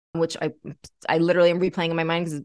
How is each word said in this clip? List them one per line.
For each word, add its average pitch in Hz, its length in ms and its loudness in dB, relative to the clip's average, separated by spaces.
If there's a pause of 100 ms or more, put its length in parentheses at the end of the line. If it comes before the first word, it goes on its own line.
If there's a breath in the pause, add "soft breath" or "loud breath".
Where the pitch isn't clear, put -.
(120)
which 165 280 -2
I, 156 100 -2 (580)
I 165 100 2
literally 175 320 4
am 170 100 0
replaying 180 300 -2
in 165 60 -2
my 165 80 -2
mind 165 220 -2
'cause 151 180 -6